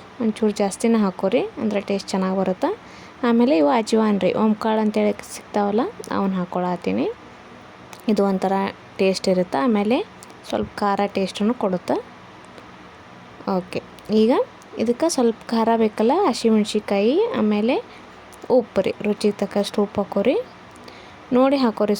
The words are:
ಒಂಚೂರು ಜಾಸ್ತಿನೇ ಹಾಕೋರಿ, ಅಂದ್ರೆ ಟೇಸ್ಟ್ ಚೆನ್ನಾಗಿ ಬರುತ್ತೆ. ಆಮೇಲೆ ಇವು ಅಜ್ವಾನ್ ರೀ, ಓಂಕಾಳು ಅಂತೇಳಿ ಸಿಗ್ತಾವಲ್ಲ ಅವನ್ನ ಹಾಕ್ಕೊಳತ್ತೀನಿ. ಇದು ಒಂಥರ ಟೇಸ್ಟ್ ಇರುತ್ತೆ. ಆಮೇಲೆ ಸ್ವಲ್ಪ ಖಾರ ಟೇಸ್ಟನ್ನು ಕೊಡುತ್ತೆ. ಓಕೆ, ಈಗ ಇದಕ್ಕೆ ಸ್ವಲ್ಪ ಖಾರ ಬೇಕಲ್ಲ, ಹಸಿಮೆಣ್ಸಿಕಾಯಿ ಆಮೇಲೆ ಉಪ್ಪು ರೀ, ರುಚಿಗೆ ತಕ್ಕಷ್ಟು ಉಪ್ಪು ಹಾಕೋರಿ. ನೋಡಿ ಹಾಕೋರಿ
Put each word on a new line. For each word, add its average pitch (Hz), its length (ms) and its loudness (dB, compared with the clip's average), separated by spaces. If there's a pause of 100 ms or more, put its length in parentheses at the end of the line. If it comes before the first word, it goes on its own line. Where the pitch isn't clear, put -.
(220)
ಒಂಚೂರು 214 380 0
ಜಾಸ್ತಿನೇ 220 420 0
ಹಾಕೋರಿ, 196 400 0 (200)
ಅಂದ್ರೆ 208 260 -2
ಟೇಸ್ಟ್ 196 240 -4
ಚೆನ್ನಾಗಿ 190 260 0
ಬರುತ್ತೆ. 185 300 -2 (600)
ಆಮೇಲೆ 240 340 4
ಇವು 285 60 4 (100)
ಅಜ್ವಾನ್ 220 460 2
ರೀ, 180 60 4 (120)
ಓಂಕಾಳು 220 420 0
ಅಂತೇಳಿ 208 280 0 (220)
ಸಿಗ್ತಾವಲ್ಲ 208 480 -2 (340)
ಅವನ್ನ 196 220 0
ಹಾಕ್ಕೊಳತ್ತೀನಿ. 180 680 -2 (1040)
ಇದು 202 180 2
ಒಂಥರ 190 240 0 (460)
ಟೇಸ್ಟ್ 190 340 2
ಇರುತ್ತೆ. 180 320 -2
ಆಮೇಲೆ 214 320 2 (500)
ಸ್ವಲ್ಪ 214 220 -4 (100)
ಖಾರ 202 200 0 (180)
ಟೇಸ್ಟನ್ನು 208 460 -2
ಕೊಡುತ್ತೆ. 196 340 -2 (1600)
ಓಕೆ, - 240 -8 (400)
ಈಗ 226 100 4 (520)
ಇದಕ್ಕೆ 240 240 0 (100)
ಸ್ವಲ್ಪ 233 200 2 (140)
ಖಾರ 226 160 2 (160)
ಬೇಕಲ್ಲ, 220 280 2 (180)
ಹಸಿಮೆಣ್ಸಿಕಾಯಿ 214 840 2 (280)
ಆಮೇಲೆ 214 340 2 (840)
ಉಪ್ಪು 202 300 0
ರೀ, - 60 -4 (140)
ರುಚಿಗೆ 208 360 0
ತಕ್ಕಷ್ಟು 202 420 -4
ಉಪ್ಪು 202 180 -4
ಹಾಕೋರಿ. 233 340 0 (1000)
ನೋಡಿ 269 280 4
ಹಾಕೋರಿ 208 340 0